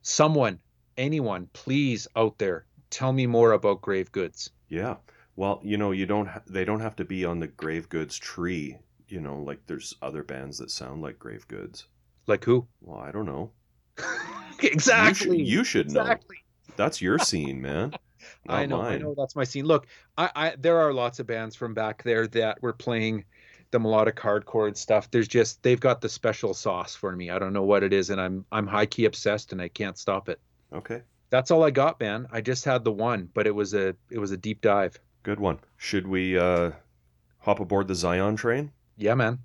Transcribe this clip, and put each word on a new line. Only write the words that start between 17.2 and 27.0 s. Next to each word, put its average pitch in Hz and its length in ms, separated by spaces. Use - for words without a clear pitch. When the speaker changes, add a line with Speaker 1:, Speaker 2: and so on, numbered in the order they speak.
Speaker 2:
man. 80 320
Speaker 1:
<laughs> - 280
I - 160
Speaker 2:
Not 139 40
Speaker 1:
know, 110 120
I 233 100
Speaker 2:
mine. 139 100
Speaker 1:
know, 147 160
that's 135 180
my 139 80
scene. 135 220
Look, 151 220
I, 170 180
I, 156 220
there 165 220
are 151 140
lots 123 260
of 120 80
bands 113 280
from 117 180
back 110 300
there 113 240
that 110 340
were 120 120
playing 110 520
the 120 80
melodic 110 360
hardcore 104 520
and 104 100
stuff. - 340
There's 113 160
just, - 340
they've 123 180
got 127 220
the 110 80
special 107 440
sauce 90 420
for 92 200